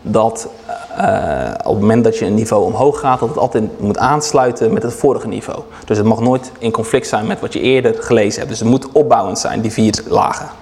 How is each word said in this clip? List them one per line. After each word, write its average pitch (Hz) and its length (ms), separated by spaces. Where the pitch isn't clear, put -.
dat, 110 440
eh, 67 520
op - 80
het - 100
moment 113 220
dat - 140
je - 80
een 98 80
niveau 107 320
omhoog 139 340
gaat, 127 200
dat 113 100
het - 80
altijd 110 420
moet 104 180
aansluiten 127 760
met - 100
het 120 100
vorige 123 340
niveau. - 320
Dus 107 120
het 104 80
mag 110 140
nooit 127 400
in 113 120
conflict 120 360
zijn 110 200
met 101 120
wat - 140
je - 60
eerder 123 400
gelezen 110 380
hebt. 135 120
Dus 110 100
het 113 100
moet 139 220
opbouwend 104 480
zijn, - 220
die 110 100
vier 110 360
lagen. - 420